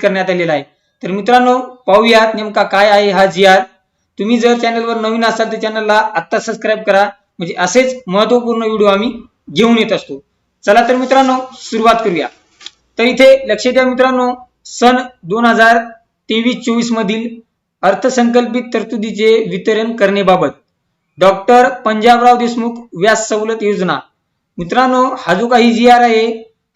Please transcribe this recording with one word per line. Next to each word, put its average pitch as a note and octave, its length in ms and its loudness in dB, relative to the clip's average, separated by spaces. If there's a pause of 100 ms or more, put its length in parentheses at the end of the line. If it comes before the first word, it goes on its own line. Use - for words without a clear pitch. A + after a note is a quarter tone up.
करण्यात F#3+ 280 -2
आलेला F3 220 -2
आहे. C#3 240 -6 (260)
तर F3+ 80 -8
मित्रांनो, B3 480 2
पाहूयात A3 760 2
नेमका G#3+ 280 -2
काय G3+ 280 2
आहे G3+ 200 2
हा G3 160 2
जीआर. F#3+ 340 4 (580)
तुम्ही A3+ 200 0
जर A#3+ 200 2
चॅनलवर A#3 420 -4
नवीन A3+ 240 -2
असाल A3 280 -2
तर A3 60 -6
चॅनलला G#3+ 340 -4
आत्ता G#3+ 460 -2
सबस्क्राईब G#3+ 440 -6
करा, G3+ 280 2 (280)
म्हणजे F3 200 -8
असेच B3+ 480 0
महत्त्वपूर्ण A3+ 560 0
व्हिडिओ A3 240 0
आम्ही G3+ 260 0 (380)
घेऊन A3+ 280 2
येत G3 140 -2
असतो. C#3+ 320 -8 (400)
चला A#3 240 2
तर B3+ 80 0
मित्रांनो, C4 400 2 (160)
सुरुवात E3 420 0 (100)
करूया. D#3+ 240 -4 (720)
तर A3 40 0
इथे C4 460 4
लक्ष G#3+ 200 -2
द्या B3+ 180 0
मित्रांनो, B3+ 480 0 (300)
सन B3 320 0 (260)
दोन G#3+ 220 -4
हजार A3+ 340 4 (520)
तेवीस A3+ 260 0
चोवीस A#3 360 -2
मधील A3+ 480 -4 (420)
अर्थसंकल्पित A#3+ 800 0 (120)
तरतुदीचे A3 760 -2
वितरण G#3+ 460 -4
करणेबाबत F#3+ 540 0 (680)
डॉक्टर A#3+ 500 4
पंजाबराव A#3+ 680 2
देशमुख A#3 380 -4 (240)
व्याज G#3+ 300 0
सवलत A3 340 -4
योजना. F#3 360 -2 (600)
मित्रांनो, B3+ 600 0
हा E3+ 160 -2
जो A3+ 140 -2
काही A#3+ 240 4
जीआर A#3+ 280 4
आहे, A3+ 540 -2 (220)